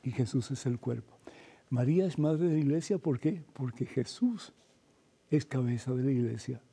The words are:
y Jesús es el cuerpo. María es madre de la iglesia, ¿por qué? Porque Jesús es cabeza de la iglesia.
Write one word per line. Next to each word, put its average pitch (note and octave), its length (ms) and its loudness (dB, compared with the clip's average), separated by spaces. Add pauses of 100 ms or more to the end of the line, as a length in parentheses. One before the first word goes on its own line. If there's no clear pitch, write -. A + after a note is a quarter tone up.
y C3 80 -4
Jesús A#2+ 400 0
es C3+ 160 -4
el A#2+ 120 0
cuerpo. - 380 -6 (540)
María C#3+ 340 4
es E3+ 140 -2
madre D#3 300 2
de D#3+ 40 4
la D#3 80 4
iglesia, D#3 380 2
¿por C#3 200 0
qué? D#3+ 240 0 (120)
Porque B2+ 320 -4
Jesús - 680 -2 (800)
es D3+ 160 2
cabeza B2 480 -2
de B2+ 100 0
la C#3 80 2
iglesia. A#2+ 480 -2 (120)